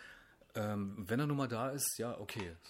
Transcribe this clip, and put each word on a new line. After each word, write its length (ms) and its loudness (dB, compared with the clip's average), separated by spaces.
Ähm, 400 2
wenn 100 4
er 80 4
nun 100 4
mal 120 2
da 220 0
ist, 280 0
ja, 220 -2
okay. 320 -4